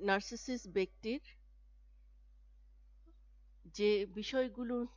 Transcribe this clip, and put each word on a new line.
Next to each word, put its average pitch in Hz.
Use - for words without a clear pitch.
নার্সিসিস্ট 202
ব্যক্তির 196
যে 208
বিষয়গুলো 240